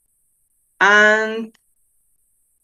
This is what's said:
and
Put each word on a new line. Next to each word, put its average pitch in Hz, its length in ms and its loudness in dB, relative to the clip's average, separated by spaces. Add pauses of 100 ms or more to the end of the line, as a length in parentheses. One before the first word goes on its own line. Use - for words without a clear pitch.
(800)
and 214 720 0 (1080)